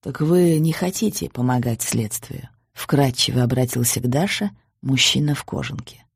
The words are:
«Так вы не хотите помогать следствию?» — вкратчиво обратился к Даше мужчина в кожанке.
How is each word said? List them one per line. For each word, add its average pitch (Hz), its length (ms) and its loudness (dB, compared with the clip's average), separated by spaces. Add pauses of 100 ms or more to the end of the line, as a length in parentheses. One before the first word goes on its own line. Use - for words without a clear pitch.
«Так 143 180 -8
вы 165 380 4
не 160 140 2
хотите - 580 -2
помогать 120 520 0
следствию?» — - 640 -6 (240)
вкратчиво 127 680 2
обратился 123 580 0
к 123 80 0
Даше 190 420 0 (320)
мужчина 143 520 2
в - 100 -8
кожанке. - 600 -8 (120)